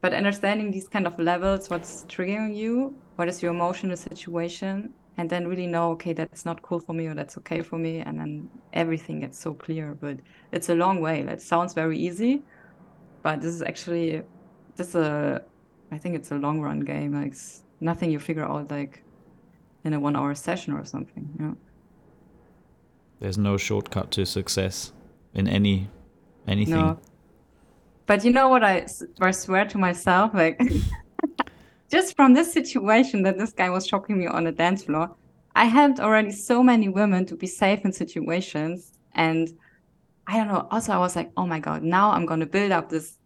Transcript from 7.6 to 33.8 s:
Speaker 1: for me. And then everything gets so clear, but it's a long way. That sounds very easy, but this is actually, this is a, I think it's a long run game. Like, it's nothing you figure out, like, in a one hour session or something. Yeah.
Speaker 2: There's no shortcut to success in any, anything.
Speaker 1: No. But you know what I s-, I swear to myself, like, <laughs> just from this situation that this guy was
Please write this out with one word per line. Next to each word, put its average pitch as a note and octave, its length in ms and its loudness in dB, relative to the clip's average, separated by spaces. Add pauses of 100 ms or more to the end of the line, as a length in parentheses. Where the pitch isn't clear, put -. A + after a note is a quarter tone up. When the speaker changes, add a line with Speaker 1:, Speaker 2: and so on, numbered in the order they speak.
Speaker 1:
for E3 160 -8
me. E3 220 -4
And D#3 200 -8
then D3+ 300 -10 (240)
everything E3 480 -2
gets C3 180 -10
so D#3+ 140 -8
clear, D3+ 420 -8
but C#3+ 240 -10 (320)
it's E3+ 180 -6
a F3 60 2
long F3+ 260 2
way. D#3 220 -2
That - 180 -8
sounds F3 320 0
very D#3+ 240 -2
easy, A3 460 0 (800)
but D#3 180 -2
this E3 140 -4
is E3+ 60 -8
actually, E3 640 -4 (540)
this F3 120 -8
is F3 60 -6
a, D3 480 0 (480)
I D3+ 60 -10
think F3 180 -6
it's D3+ 160 -8
a D3 40 -4
long D3 260 -2
run D3 200 -4
game. D3 320 -4
Like, C#3+ 200 -4
it's - 300 -20 (180)
nothing E3 300 -2
you D3 80 -2
figure D#3 260 -6
out, D3 260 -6
like, C#3+ 340 -8 (800)
in D#3 80 0
a D3 60 0
one D3 160 0
hour C#3+ 200 0
session F3 380 -4
or D3 120 -6
something. - 440 -10 (100)
Yeah. D3+ 140 -4 (1700)
Speaker 2:
There's G2 180 -4
no G2+ 200 2
shortcut - 540 -2
to G2 140 0
success - 680 -4 (400)
in G2 160 2
any, G2+ 400 2 (580)
anything. D#3+ 480 2
Speaker 1:
No. - 60 -20 (1080)
But G3+ 160 4
you A#3+ 80 6
know C4 180 6
what B3+ 140 6
I F#3+ 180 4
s-, - 220 -12 (180)
I F#3 100 4
swear F#3+ 340 2
to G3+ 120 -6
myself, F#3 560 2
like, E3 260 4
<laughs> - 1300 -2
just F#4 240 2
from C4 180 8
this E4+ 200 4
situation A3 680 2
that F#3+ 140 2
this A3 160 -4
guy F3+ 160 0
was F#3 180 -2